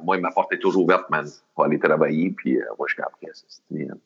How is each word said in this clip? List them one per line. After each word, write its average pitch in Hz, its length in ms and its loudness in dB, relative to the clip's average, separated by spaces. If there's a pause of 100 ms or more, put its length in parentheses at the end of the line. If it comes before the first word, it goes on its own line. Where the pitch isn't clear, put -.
moi, 92 140 2
ma 92 140 -2
porte 98 200 0
est 90 60 -2
toujours 92 260 4
ouverte, 90 240 2
man, 78 160 -2 (300)
pour 76 100 2
aller 76 140 0
travailler. » 78 580 2
Puis, 65 220 0
euh, - 60 -4 (140)
moi, - 100 -4
je - 60 -4
suis - 80 -12
comme, « - 100 -6 (100)
Qu'est-ce - 220 -16
que - 40 -20 (220)
c'est, 73 200 -6
hein ? » - 40 -12 (120)